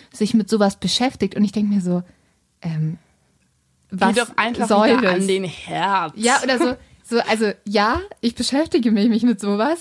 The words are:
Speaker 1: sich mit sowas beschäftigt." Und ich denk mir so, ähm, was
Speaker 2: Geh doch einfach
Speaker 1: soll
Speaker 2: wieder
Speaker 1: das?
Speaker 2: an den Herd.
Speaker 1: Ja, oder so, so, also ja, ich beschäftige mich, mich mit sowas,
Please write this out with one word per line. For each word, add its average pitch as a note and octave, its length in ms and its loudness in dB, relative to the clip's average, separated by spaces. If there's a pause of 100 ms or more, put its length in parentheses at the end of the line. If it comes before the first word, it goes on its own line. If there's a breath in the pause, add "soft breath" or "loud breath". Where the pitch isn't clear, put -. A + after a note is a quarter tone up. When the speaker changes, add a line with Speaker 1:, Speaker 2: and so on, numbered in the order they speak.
(100 loud breath)
Speaker 1:
sich - 220 -2
mit A3 160 2
sowas G3+ 320 2
beschäftigt." G#3 560 -2
Und G#3 80 2
ich G3+ 80 0
denk G#3 160 -2
mir G3+ 140 0
so, F3+ 200 -2 (600 soft breath)
ähm, D#3+ 340 -4 (920)
was G3+ 240 0
Speaker 2:
Geh A#3+ 60 0
doch A#3 160 -6
einfach A3+ 320 -2
Speaker 1:
soll G#3+ 200 4
Speaker 2:
wieder A#3+ 140 4
Speaker 1:
das? F#3 180 2
Speaker 2:
an G3 80 0
den F#3+ 160 0
Herd. E3+ 720 -4
Speaker 1:
Ja, A#3 260 2
oder B3+ 160 0
so, B3 160 0 (300 soft breath)
so, A#3 240 -2
also A3 220 0 (160)
ja, G#3+ 340 0 (200)
ich A#3 140 -2
beschäftige C4 560 0
mich, G#3+ 180 4
mich A3 140 0
mit A#3+ 180 2
sowas, G#3+ 400 -2